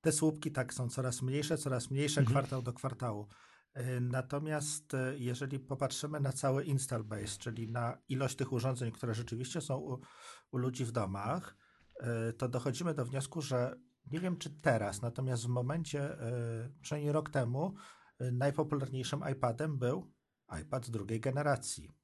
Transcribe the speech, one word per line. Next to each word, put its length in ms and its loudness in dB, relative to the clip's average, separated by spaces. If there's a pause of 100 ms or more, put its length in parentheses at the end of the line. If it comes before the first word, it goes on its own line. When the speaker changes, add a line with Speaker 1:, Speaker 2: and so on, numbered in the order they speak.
Speaker 1:
te 120 4
słupki 400 2
tak 220 -2
są 140 -2
coraz 340 -2
mniejsze, 360 0
coraz 320 -2
mniejsze, 300 2
Speaker 2:
Mhm. 160 6
Speaker 1:
kwartał 260 0
do 100 -4
kwartału. 560 -4 (460)
E, 260 -2
natomiast, 960 -2
e, 240 0
jeżeli 400 -2
popatrzymy 640 -2
na 120 2
cały 320 2
install 400 0
base, 340 -6
czyli 300 -6
na 300 -2 (100)
ilość 280 0
tych 160 -2
urządzeń, 400 0
które 220 -2
rzeczywiście 460 -4
są 160 -2
u, 240 -4 (500)
u 80 0
ludzi 260 2
w 80 -2
domach, 640 0 (440)
e, 320 0
to 160 0
dochodzimy 460 0
do 100 0
wniosku, 380 -2
że 320 2 (360)
nie 100 -2
wiem, 160 0
czy 140 -6
teraz, 520 2
natomiast 420 0
w 40 0
momencie, 540 0
e, 680 -2 (120)
przynajmniej 300 0
rok 180 2
temu, 440 2 (440)
e, 140 0
najpopularniejszym 880 2 (120)
iPadem 460 0
był 340 0 (500)
iPad 280 -4
drugiej 300 -2
generacji. 680 0 (140)